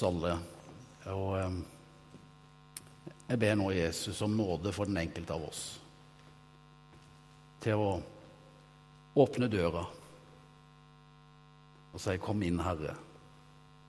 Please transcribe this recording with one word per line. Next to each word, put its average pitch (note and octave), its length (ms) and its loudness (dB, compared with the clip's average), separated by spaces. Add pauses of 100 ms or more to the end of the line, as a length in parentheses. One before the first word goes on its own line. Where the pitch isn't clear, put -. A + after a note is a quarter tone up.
alle. F2 300 2 (800)
Og, F#2+ 180 -2 (100)
ehm, F2+ 220 -2 (1700)
jeg B2 120 2
ber G#2+ 160 6
nå G2 160 2
Jesus E2+ 500 0
om G#2+ 140 2
nåde F#2+ 360 0
for G2 140 -2
den F#2+ 140 0
enkelte E2+ 320 -4
av D#2 160 -4
oss, - 140 -8 (2000)
til G#2+ 180 4
å G2 220 2 (1120)
åpne B2 340 6
døra E2+ 380 2 (2000)
og F#2+ 80 -12
si, F#2 180 0
«Kom G#2 240 -2
inn, F2 180 2
Herre. E2 340 -2 (960)